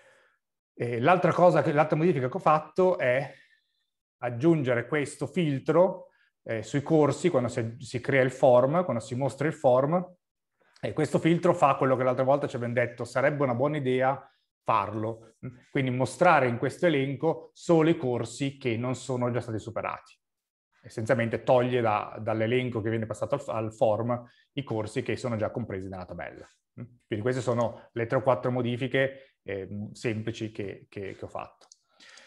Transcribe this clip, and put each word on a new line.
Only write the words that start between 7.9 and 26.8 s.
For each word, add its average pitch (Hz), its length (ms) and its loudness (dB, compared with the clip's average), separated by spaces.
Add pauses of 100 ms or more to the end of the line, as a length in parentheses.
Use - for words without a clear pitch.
crea 135 220 2
il 131 100 0
form, 135 500 6
quando 117 200 -4
si - 120 -10
mostra 139 320 -2
il 160 60 -2
form, 143 640 2 (680)
e 110 140 -6
questo 151 240 0
filtro 170 340 2
fa 143 240 4
quello 135 180 2
che 123 80 0
l'altra 127 220 0
volta 139 240 2
ci - 80 -10
abbiamo 120 180 -6
detto, 120 300 -2
sarebbe 139 400 0
una 139 100 0
buona 147 220 0
idea 131 420 0 (460)
farlo. 110 680 -2 (360)
Quindi 131 200 -2
mostrare 131 580 4
in 120 80 -2
questo 135 300 -2
elenco 143 680 0
solo 160 380 4
i 165 80 2
corsi 127 580 -4
che 117 220 -2
non 127 160 -4
sono 123 360 -4
già 120 100 -2
stati 110 180 -6
superati. - 600 -8 (640)
Essenzialmente 117 600 -2
toglie 123 400 4
da, 104 360 0
dall'elenco 113 640 -2
che 104 80 -4
viene 113 180 -2
passato 110 280 -6
al, 135 120 -2
al 110 280 -6
form 120 500 0 (300)
i 139 100 -8
corsi 110 380 -4
che 110 140 -4
sono 120 200 -6
già 104 140 -4
compresi 98 380 -8
nella 92 180 -12
tabella. 76 420 -14 (240)
Quindi - 480 -10